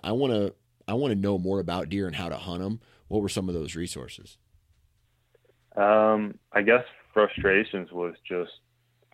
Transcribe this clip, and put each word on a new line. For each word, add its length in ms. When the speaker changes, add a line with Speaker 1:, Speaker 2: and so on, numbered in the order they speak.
Speaker 1:
I 80
wanna, 400
I 60
wanna 220
know 220
more 220
about 300
deer 180
and 80
how 140
to 80
hunt 260
'em." 160
What 120
were 60
some 220
of 40
those 220
resources? 640
Speaker 2:
Um, 640
I 80
guess 240
frustrations 800
was 240
just 260